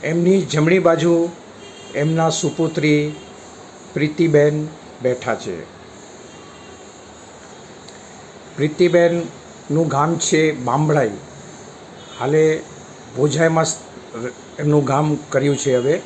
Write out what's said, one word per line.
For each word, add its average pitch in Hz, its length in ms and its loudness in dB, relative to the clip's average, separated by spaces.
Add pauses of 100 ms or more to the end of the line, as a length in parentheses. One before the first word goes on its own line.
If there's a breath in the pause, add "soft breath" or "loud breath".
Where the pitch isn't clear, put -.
એમની 170 380 2
જમણી 156 380 2
બાજુ 170 500 2 (640)
એમના 160 340 2
સુપુત્રી 151 840 0 (800)
પ્રીતિબેન 151 720 2 (340)
બેઠા 123 340 -2
છે. 90 280 -10 (3000)
પ્રીતિબેનનું 170 1300 0
ગામ 156 300 0
છે 156 340 2
બામણાઈ, 135 600 0 (1080)
હાલે 156 420 2 (560)
ભોજાઈમાં 160 480 2
સ-, - 120 -8 (840)
એમનું 147 260 2
ગામ 147 320 0 (120)
કર્યું 139 280 0
છે 131 180 0
હવે. 135 300 0